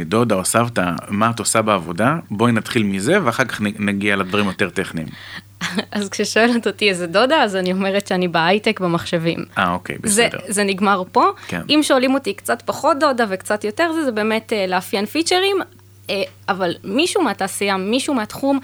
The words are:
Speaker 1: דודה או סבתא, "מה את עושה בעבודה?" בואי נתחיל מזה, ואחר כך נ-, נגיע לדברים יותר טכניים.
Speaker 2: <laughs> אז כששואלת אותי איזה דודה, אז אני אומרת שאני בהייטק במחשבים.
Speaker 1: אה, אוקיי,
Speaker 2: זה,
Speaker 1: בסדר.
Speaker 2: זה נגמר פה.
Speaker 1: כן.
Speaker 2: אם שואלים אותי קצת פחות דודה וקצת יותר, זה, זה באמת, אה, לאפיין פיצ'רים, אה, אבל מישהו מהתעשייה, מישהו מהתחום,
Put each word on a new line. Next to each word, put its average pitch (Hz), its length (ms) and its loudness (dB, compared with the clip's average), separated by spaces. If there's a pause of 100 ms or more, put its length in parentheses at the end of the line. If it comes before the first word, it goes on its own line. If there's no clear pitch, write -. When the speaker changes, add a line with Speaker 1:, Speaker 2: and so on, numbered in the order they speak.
Speaker 1:
דודה 110 280 2
או 92 100 0
סבתא, 113 460 0 (180)
"מה 107 220 0
את 113 80 -4
עושה 110 240 0
בעבודה?" 104 540 0 (140)
בואי 117 220 2
נתחיל 110 300 0
מזה, 104 420 2
ואחר 123 200 0
כך - 160 -6
נ-, 104 280 -2
נגיע 101 280 0
לדברים 98 300 0
יותר 92 240 -2
טכניים. 85 380 -4 (500)
Speaker 2:
<laughs> - 80 -6 (260)
אז 208 160 -4
כששואלת 226 580 2
אותי 208 220 2
איזה 180 180 0
דודה, 254 360 4
אז 202 140 2
אני 185 160 0
אומרת 196 340 0
שאני 180 220 2
בהייטק 180 520 2
במחשבים. 170 640 0 (140)
Speaker 1:
אה, 92 140 2
אוקיי, - 320 -4
Speaker 2:
זה, 220 240 2
Speaker 1:
בסדר. - 100 -6 (100)
Speaker 2:
זה 208 160 0
נגמר 196 380 2 (100)
פה. 254 120 4 (240)
Speaker 1:
כן. 87 200 -4
Speaker 2:
אם 302 140 4
שואלים 262 320 4
אותי 208 200 -2
קצת - 280 -4
פחות 285 380 0
דודה 262 280 2
וקצת 190 360 -4
יותר, 320 280 0
זה, 320 120 -2
זה 254 80 0
באמת, 220 400 -2
אה, 202 140 0
לאפיין 190 400 -2
פיצ'רים, 370 500 0 (540)
אה, 196 120 -2 (260)
אבל 185 260 -2 (100)
מישהו 320 380 0
מהתעשייה, 196 540 -2
מישהו 233 380 -2
מהתחום, 269 500 0